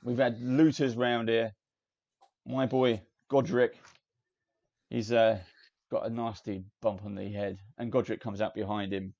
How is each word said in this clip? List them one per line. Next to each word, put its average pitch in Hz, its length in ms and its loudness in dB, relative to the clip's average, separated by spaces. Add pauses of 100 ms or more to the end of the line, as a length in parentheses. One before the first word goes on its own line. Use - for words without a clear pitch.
We've 120 140 -2
had 120 240 0
looters 131 540 2
round 117 340 0
here. 113 240 2 (920)
My 127 200 -2
boy 127 360 2 (280)
Godric, 123 500 2 (1080)
he's, 117 220 -4
uh, 113 280 4 (500)
got - 160 -4
a - 40 -4
nasty 113 560 -6 (160)
bump 104 240 -2
on 101 100 -8
the 98 160 -8
head, 101 260 -6 (200)
and 117 140 -6
Godric 117 300 0
comes 104 200 -6
out 107 120 -2
behind 101 400 -4
him. 95 260 -6